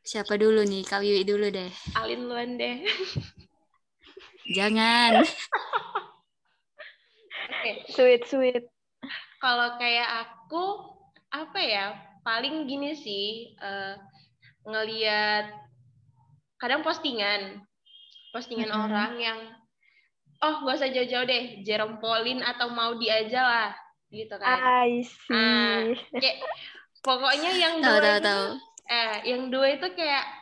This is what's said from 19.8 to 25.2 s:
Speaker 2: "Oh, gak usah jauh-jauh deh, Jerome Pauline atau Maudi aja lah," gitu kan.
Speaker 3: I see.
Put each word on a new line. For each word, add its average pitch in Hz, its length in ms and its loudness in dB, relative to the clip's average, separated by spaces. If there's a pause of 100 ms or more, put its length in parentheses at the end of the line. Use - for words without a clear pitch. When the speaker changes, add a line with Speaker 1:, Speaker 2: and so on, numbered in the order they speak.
Speaker 2:
"Oh, 302 240 0
gak 262 140 0
usah 302 140 0
jauh-jauh 247 340 0
deh, 240 380 -2
Jerome 214 360 -2
Pauline 226 420 -2
atau 247 280 -2
Maudi 233 400 -2
aja 220 340 2
lah," 233 260 4 (400)
gitu 214 240 -12
kan. 240 260 2 (260)
Speaker 3:
I 240 180 2
see. - 300 -10